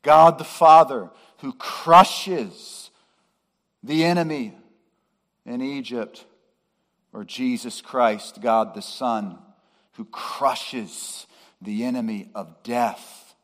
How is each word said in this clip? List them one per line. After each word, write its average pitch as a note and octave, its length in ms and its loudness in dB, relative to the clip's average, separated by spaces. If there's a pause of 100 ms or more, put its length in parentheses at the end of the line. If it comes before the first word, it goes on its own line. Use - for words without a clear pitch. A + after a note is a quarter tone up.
God D#3+ 360 6
the D#3 60 -14
Father, D#3 680 6 (260)
who C3+ 140 -12
crushes - 1400 2 (920)
the D3+ 220 0
enemy D#3+ 540 -2 (880)
in B2 180 -10
Egypt, B2 640 -10 (880)
or G#2+ 120 -16
Jesus A#2+ 560 -8
Christ, A2 600 -4
God A2 340 -2
the G2+ 80 -14
Son, G#2+ 600 -8 (480)
who A2+ 140 -18
crushes - 1200 -8 (340)
the G#2+ 240 -8
enemy A2+ 500 -8
of F2 280 -16
death. - 800 -6